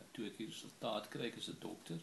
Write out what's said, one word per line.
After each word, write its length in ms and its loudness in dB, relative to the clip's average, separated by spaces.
toe 160 2
ek 120 -2
die 100 2
resultaat 640 0
kry 240 2
as 120 0
'n 100 -2
dokter, 420 0